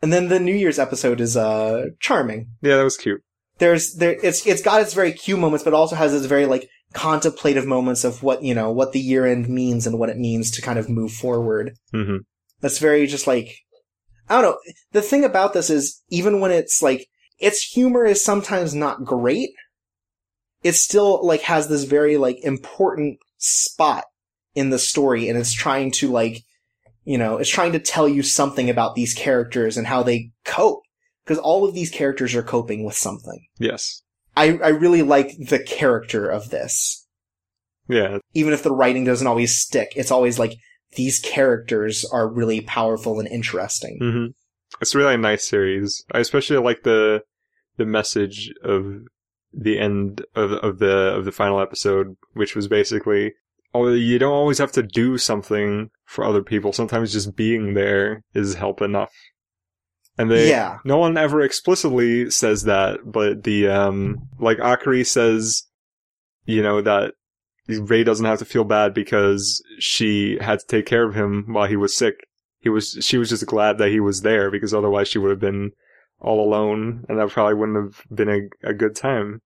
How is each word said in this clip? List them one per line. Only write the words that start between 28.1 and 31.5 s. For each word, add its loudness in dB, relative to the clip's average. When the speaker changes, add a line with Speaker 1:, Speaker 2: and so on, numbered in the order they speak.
Speaker 1:
something 0
about 0
these -2
characters -2
and -4
how 0
they -2
cope, 2
'cause 0
all 2